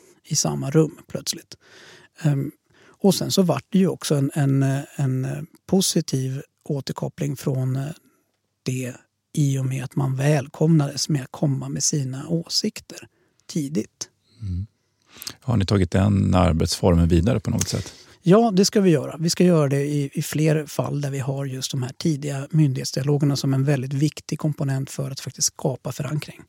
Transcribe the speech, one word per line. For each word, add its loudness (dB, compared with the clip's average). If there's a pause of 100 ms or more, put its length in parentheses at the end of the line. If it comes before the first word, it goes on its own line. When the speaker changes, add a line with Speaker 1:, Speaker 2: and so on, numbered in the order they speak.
(300)
Speaker 1:
i -2
samma -2
rum 2
plötsligt. -10 (640)
Ehm, 0 (500)
och 4
sen -4
så 2
vart 0
det 2
ju 4
också -2
en, 2
en, 2 (340)
en -4 (200)
positiv 0 (220)
återkoppling -6
från, -2
eh, -4 (800)
det -6 (400)
i 2
och -2
med -4
att -8
man -2
välkomnades 2
med 0
att -12
komma -2
med -4
sina -2
åsikter -4 (380)
tidigt. -6 (320)
Speaker 2:
Mm. -6 (760)
Har -2
ni 2
tagit 2
den 4
arbetsformen 4
vidare 4
på -4
något -2
sätt? -6 (300)
Speaker 1:
Ja, 6
det 6
ska 2
vi 6
göra. 0
Vi -2
ska 2
göra 4
det 0
i, -2
i -4
fler 0
fall -4
där -4
vi -6
har -4
just -8
de -4
här -8
tidiga -4
myndighetsdialogerna 0
som 0
en 0
väldigt -2
viktig -2
komponent -4
för -8
att -10
faktiskt -6
skapa -4
förankring. -8